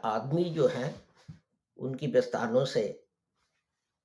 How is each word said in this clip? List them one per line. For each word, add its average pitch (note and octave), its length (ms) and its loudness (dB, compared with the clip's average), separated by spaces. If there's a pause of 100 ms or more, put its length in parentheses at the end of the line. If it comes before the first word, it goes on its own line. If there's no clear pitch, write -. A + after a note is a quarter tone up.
آدمی B2+ 400 0 (100)
جو C#3+ 220 4
ہیں B2+ 160 -4 (880)
ان C3 160 -6
کی D3 180 -4
پستانوں A#2+ 520 2
سے A2 180 0 (1200)